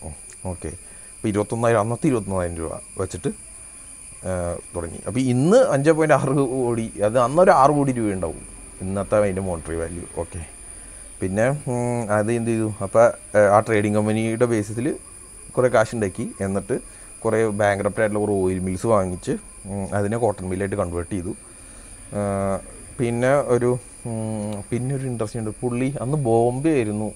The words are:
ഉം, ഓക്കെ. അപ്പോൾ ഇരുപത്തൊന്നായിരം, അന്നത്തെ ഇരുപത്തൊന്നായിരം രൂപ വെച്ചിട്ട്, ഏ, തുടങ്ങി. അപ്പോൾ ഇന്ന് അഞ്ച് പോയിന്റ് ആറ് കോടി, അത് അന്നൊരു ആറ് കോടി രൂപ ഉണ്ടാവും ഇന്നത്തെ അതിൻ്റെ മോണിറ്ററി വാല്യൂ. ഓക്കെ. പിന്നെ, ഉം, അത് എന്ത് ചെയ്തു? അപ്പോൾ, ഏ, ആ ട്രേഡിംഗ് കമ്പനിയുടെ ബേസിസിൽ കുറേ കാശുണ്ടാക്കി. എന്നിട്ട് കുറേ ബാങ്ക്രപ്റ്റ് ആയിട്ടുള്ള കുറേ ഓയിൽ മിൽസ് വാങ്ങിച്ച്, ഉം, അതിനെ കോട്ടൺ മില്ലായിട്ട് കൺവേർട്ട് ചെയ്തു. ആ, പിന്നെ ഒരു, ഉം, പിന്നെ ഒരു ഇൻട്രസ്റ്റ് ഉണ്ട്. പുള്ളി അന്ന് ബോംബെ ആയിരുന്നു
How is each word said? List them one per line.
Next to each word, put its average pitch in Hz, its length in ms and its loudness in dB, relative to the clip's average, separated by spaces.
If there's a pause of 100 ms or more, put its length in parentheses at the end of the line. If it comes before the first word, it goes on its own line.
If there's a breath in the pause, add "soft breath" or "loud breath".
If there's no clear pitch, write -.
ഉം, 78 100 -12 (320)
ഓക്കെ. 87 220 -8
അപ്പോൾ - 600 -12
ഇരുപത്തൊന്നായിരം, 110 520 2
അന്നത്തെ 117 280 -2
ഇരുപത്തൊന്നായിരം 95 480 -2
രൂപ 82 160 -6 (260)
വെച്ചിട്ട്, 92 300 -6
ഏ, - 1040 -12 (440)
തുടങ്ങി. 85 320 -8
അപ്പോൾ 107 120 -4
ഇന്ന് 135 380 4
അഞ്ച് 156 340 4
പോയിന്റ് 156 240 4
ആറ് 131 140 0
കോടി, 123 640 0 (140)
അത് 110 140 2
അന്നൊരു 143 320 4
ആറ് 139 200 6
കോടി 143 200 2
രൂപ 110 220 -2
ഉണ്ടാവും 85 320 -6 (360)
ഇന്നത്തെ 98 360 -2
അതിൻ്റെ 98 240 2
മോണിറ്ററി 85 340 -4
വാല്യൂ. 85 260 -6 (160)
ഓക്കെ. 85 280 -8 (760 loud breath)
പിന്നെ, 101 280 0
ഉം, 120 640 -2
അത് 107 200 2
എന്ത് 117 180 0
ചെയ്തു? 110 240 0 (100)
അപ്പോൾ, 113 300 4 (240)
ഏ, - 20 6
ആ 104 200 8
ട്രേഡിംഗ് 107 380 2
കമ്പനിയുടെ 110 480 0
ബേസിസിൽ 113 540 -2 (580)
കുറേ 127 100 4
കാശുണ്ടാക്കി. 113 640 0 (100)
എന്നിട്ട് 98 380 -2 (440 loud breath)
കുറേ 113 240 2
ബാങ്ക്രപ്റ്റ് 101 520 0
ആയിട്ടുള്ള 107 260 0
കുറേ 104 80 0
ഓയിൽ 92 260 0
മിൽസ് 92 280 -4
വാങ്ങിച്ച്, 95 440 0 (340)
ഉം, 98 300 -6
അതിനെ 104 220 -2
കോട്ടൺ 101 320 -2
മില്ലായിട്ട് 98 260 -4
കൺവേർട്ട് 87 400 -4
ചെയ്തു. 90 200 -6 (800 loud breath)
ആ, 104 80 -4 (760)
പിന്നെ 123 420 2
ഒരു, 123 380 2 (280)
ഉം, 110 640 -6
പിന്നെ 123 260 -4
ഒരു 135 120 -6
ഇൻട്രസ്റ്റ് 117 320 -6
ഉണ്ട്. 107 100 -6
പുള്ളി 123 520 -4
അന്ന് 131 160 -2
ബോംബെ 123 520 2
ആയിരുന്നു 107 460 0